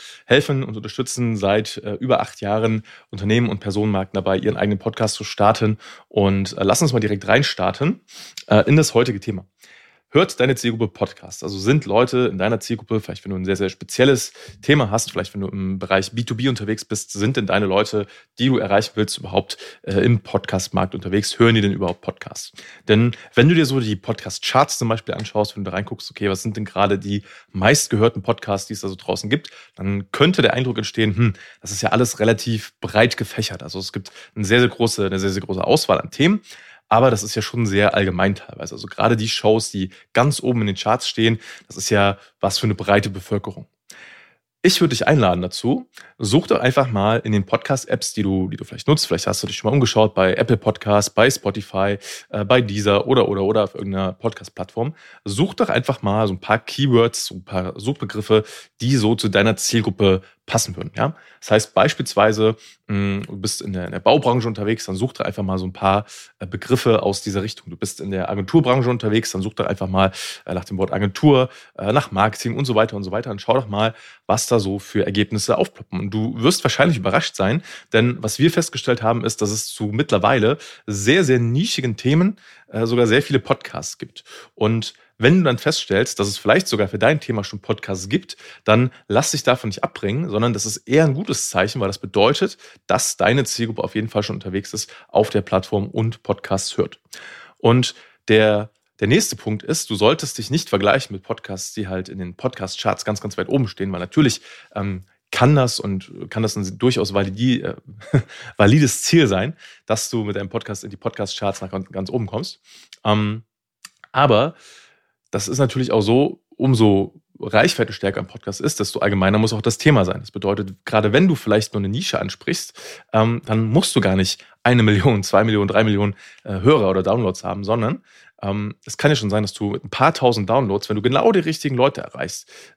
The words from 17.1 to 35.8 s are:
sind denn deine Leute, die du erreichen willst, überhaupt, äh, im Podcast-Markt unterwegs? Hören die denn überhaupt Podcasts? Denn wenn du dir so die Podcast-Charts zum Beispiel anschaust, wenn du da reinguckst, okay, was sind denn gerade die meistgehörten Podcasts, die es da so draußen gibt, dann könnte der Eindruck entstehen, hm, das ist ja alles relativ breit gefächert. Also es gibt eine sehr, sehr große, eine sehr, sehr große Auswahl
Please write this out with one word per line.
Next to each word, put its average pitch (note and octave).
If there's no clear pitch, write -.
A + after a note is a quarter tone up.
sind G#2
denn A2+
deine G2
Leute, G#2
die B2
du C3
erreichen G2+
willst, -
überhaupt, -
äh, F#2+
im A#2
Podcast-Markt -
unterwegs? F#2
Hören A#2
die G#2+
denn G2+
überhaupt F2+
Podcasts? -
Denn A2+
wenn C3
du F3
dir D#3
so C3+
die G#2+
Podcast-Charts -
zum A#2+
Beispiel A2
anschaust, G#2+
wenn G2+
du F#2+
da F2+
reinguckst, -
okay, G2+
was F#2+
sind G#2+
denn A2
gerade G2
die G2+
meistgehörten G#2+
Podcasts, G#2+
die A2
es G2
da G2
so F#2
draußen F2+
gibt, D3
dann G2
könnte E3
der A#2
Eindruck B2+
entstehen, G#2+
hm, A2+
das F#2
ist G2
ja G#2+
alles A#2+
relativ A2
breit A2+
gefächert. -
Also E2+
es -
gibt -
eine G#2+
sehr, A2+
sehr A#2+
große, A2+
eine F#2+
sehr, G2
sehr F#2+
große F#2+
Auswahl -